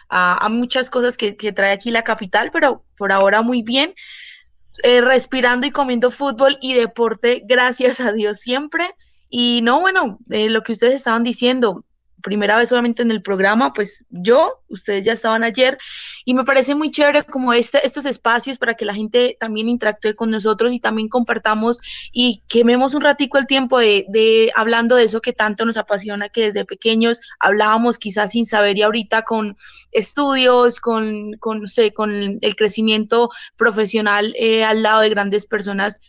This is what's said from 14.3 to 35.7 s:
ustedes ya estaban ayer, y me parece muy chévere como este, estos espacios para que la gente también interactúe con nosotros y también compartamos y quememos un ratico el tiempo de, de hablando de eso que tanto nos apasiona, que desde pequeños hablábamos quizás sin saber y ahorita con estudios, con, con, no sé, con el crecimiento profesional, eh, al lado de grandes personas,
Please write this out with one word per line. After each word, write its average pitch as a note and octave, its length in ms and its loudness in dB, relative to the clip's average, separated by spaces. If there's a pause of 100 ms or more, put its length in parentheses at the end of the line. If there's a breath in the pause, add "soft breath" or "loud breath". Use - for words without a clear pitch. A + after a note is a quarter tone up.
ustedes G3 360 -6
ya A3 80 0
estaban A3+ 320 -2
ayer, B3+ 340 0 (460 loud breath)
y B3 80 0
me B3+ 120 2
parece C4+ 300 2
muy D4 160 -2
chévere D4 320 2
como B3+ 300 -4
este, A#3+ 340 2
estos C#4+ 200 -6
espacios A#3+ 520 -2
para A#3 160 -2
que A3 120 -8
la G3+ 80 -6
gente A#3+ 440 0
también A3 300 -4
interactúe G#3+ 480 -2
con A3+ 140 -2
nosotros A3 420 0
y A#3+ 80 -6
también A3 280 -4
compartamos A#3 720 -2 (320 loud breath)
y A#3+ 360 0
quememos B3 460 4
un D4 80 -2
ratico C#4+ 340 0
el C#4 100 2
tiempo C4 320 0
de, G#3 300 4
de A3 480 4
hablando A#3 400 2
de A#3+ 80 6
eso A3 160 -2
que B3 140 -6
tanto G#3+ 320 -2
nos A3+ 100 -2
apasiona, G#3 540 -4
que A3+ 140 -2
desde G3+ 200 -2
pequeños A3+ 560 0 (180 loud breath)
hablábamos G#3+ 600 2
quizás G#3 340 -4
sin A#3 140 0
saber G#3 320 2
y G#3 40 2
ahorita A3 400 0
con G#3+ 360 -6 (340 loud breath)
estudios, B3 880 2
con, G#3+ 580 -4
con, A3 220 -6
no G#3 60 -10
sé, G#3 260 0
con G3+ 480 -4
el G#3 160 -2
crecimiento A3 720 0 (280 loud breath)
profesional, G#3+ 800 0
eh, A3 260 2
al A3 180 2
lado G#3+ 200 4
de G#3+ 80 4
grandes G3+ 360 -2
personas, G3+ 640 -4